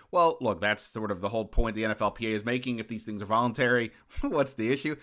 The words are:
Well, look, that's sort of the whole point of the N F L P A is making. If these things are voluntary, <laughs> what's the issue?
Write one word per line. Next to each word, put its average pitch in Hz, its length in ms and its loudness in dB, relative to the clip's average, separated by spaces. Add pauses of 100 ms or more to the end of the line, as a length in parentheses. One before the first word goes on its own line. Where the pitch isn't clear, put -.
(100)
Well, 170 300 4
look, 104 200 0
that's 104 220 0
sort 107 300 -6
of 90 80 -6
the 101 80 -2
whole 113 160 -2
point 113 300 0
of - 20 -10
the 110 80 -2
N 107 80 0
F 107 100 -6
L 101 80 4
P 110 220 -4
A - 20 0
is 104 100 -4
making. 123 360 -2
If 113 80 -10
these 110 160 -8
things 104 180 -8
are 98 40 -8
voluntary, 120 680 2 (160)
<laughs> - 140 -6
what's 151 320 0
the 113 180 0
issue? 147 300 -2